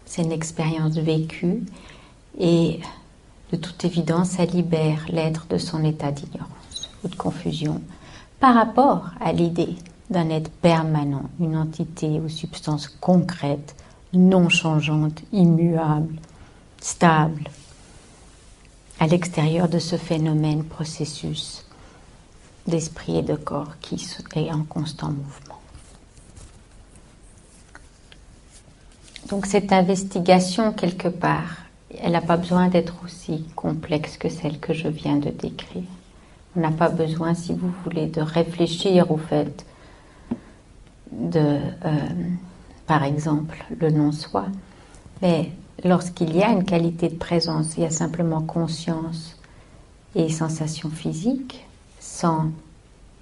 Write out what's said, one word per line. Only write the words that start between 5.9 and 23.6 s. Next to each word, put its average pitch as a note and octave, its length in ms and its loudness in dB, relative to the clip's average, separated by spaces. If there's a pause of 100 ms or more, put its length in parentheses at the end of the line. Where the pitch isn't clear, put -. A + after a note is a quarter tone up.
d'ignorance - 800 -12 (140)
ou - 40 -4
de - 60 -10
confusion D#3+ 680 -4 (600)
par C4 140 8
rapport A3+ 560 4 (100)
à E3 120 0
l'idée E3+ 440 0 (340)
d'un E3+ 180 0
être D#3+ 220 -2
permanent, D#3+ 880 2
une D#3+ 180 0
entité D#3 640 -2
ou D#3+ 80 -4
substance D#3 600 -6
concrète, - 880 0 (360)
non F#3 360 8
changeante, D3+ 760 2 (100)
immuable, E3 840 4 (640)
stable, D#3 680 2 (1500)
à D#3+ 80 4
l'extérieur E3 640 2
de E3+ 100 2
ce E3 180 -2
phénomène, D#3 680 0
processus - 1000 -8 (1040)
d'esprit E3 520 -2
et D#3+ 40 0
de D#3 140 -2
corps D3+ 440 -8